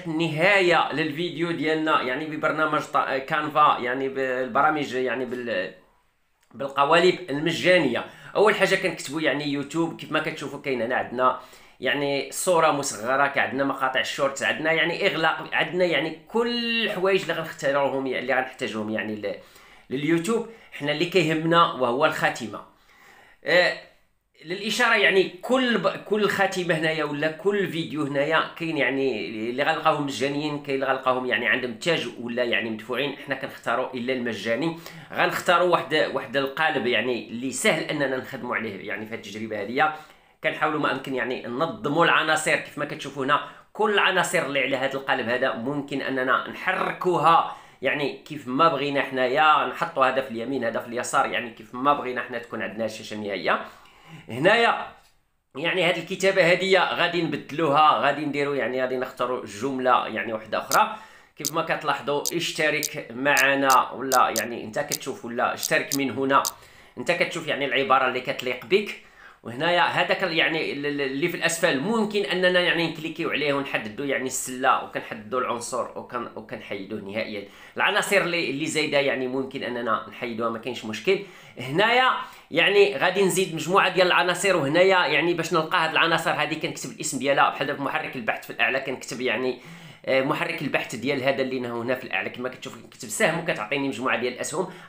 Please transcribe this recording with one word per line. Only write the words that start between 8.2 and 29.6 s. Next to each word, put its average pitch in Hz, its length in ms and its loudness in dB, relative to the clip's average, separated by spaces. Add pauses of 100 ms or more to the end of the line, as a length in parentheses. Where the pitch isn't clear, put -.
اول 208 180 6
حاجه 190 200 2
كنكتبوا 160 460 -4
يعني 143 320 0
يوتيوب، 156 440 -2
كيف - 160 -12
ما 156 80 2
كتشوفوا 147 400 -6
كاين 127 220 -2
هنا 123 140 0
عندنا 123 440 2 (400)
يعني 139 520 -2
صوره 165 380 4
مصغره، 135 560 0
كاين 117 200 2
عندنا 131 180 0
مقاطع 131 360 0
الشورت، - 420 -2
عندنا 131 300 0
يعني 165 340 0
اغلاق، 156 460 0
عندنا 156 320 0
يعني 160 340 0 (100)
كل 233 560 0
الحوايج 190 380 2
اللي 170 100 -2
غنختاروهم، 139 720 0
اللي 123 280 -2
غنحتاجوهم 110 560 -2
يعني 107 260 -4
ل-، 101 180 -6 (560)
لليوتيوب. 165 580 0 (240)
حنا 147 200 -4
اللي 156 120 0
كيهمنا 165 680 4
وهو 127 340 2
الخاتمه. 127 540 -2 (840)
آه، 170 280 4 (720)
للاشاره 220 500 0
يعني 185 340 4 (140)
كل 240 360 2
ب-، 185 100 0
كل 202 400 0
خاتمه 185 460 0
هنايا 156 300 0
ولا 147 260 -2
كل 196 380 0
فيديو 151 340 -4
هنايا 143 540 2
كاين 160 200 -4
يعني 127 520 0
اللي 117 340 -4